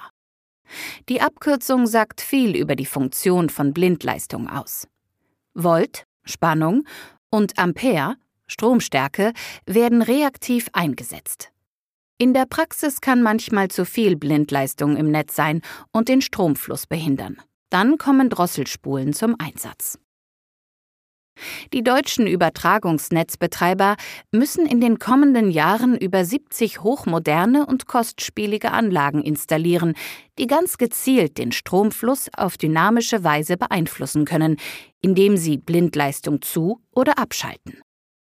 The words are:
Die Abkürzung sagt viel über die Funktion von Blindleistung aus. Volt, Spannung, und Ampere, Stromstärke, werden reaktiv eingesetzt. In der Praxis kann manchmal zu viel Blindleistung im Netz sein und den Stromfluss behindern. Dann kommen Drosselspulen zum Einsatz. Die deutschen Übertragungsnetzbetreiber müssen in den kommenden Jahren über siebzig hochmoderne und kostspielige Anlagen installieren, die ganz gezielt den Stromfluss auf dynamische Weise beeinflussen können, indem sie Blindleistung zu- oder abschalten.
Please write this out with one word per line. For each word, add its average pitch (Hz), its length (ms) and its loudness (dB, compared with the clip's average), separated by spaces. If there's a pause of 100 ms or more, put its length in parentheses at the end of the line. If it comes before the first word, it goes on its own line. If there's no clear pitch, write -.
(1080)
Die 247 100 0
Abkürzung 262 680 0
sagt 214 340 0
viel 254 340 0
über 147 200 -2
die 135 100 -4
Funktion 160 640 0
von 143 240 -2
Blindleistung - 760 -2
aus. - 400 -12 (680)
Volt, 170 500 0 (200)
Spannung, 165 580 0 (500)
und 208 240 0
Ampere, 175 600 0 (280)
Stromstärke, 214 880 0 (320)
werden 233 380 4
reaktiv 254 720 0
eingesetzt. - 760 -6 (680)
In 247 180 4
der 262 100 4
Praxis 302 560 -4
kann 254 220 4
manchmal 214 460 0
zu 185 160 -4
viel 202 300 2
Blindleistung 147 800 0
im 151 140 0
Netz 151 260 -2
sein 151 260 0 (300)
und 226 160 0
den 262 140 4
Stromfluss - 640 -2
behindern. 139 560 -4 (300)
Dann 233 260 2
kommen 269 320 2
Drosselspulen 143 840 -4
zum 226 260 -2
Einsatz. - 580 -12 (1800)
Die 254 80 -2
deutschen 247 460 2
Übertragungsnetzbetreiber 175 1700 0 (360)
müssen 294 360 2
in 247 120 2
den 233 200 2
kommenden 247 500 4
Jahren 196 480 2
über 185 260 0
siebzig 220 600 -4
hochmoderne 190 800 2
und 262 220 -4
kostspielige 214 840 -4
Anlagen 151 520 0
installieren, 165 720 0 (420)
die 269 80 -2
ganz 311 320 0
gezielt 233 640 0
den 120 120 -4
Stromfluss 220 840 0
auf - 200 -4
dynamische 196 640 0
Weise 156 340 0
beeinflussen 151 680 -2
können, 156 320 2 (420)
indem 196 380 4
sie 160 200 0
Blindleistung 147 840 -2
zu- 175 480 -2
oder 262 260 2
abschalten. - 640 -8 (460)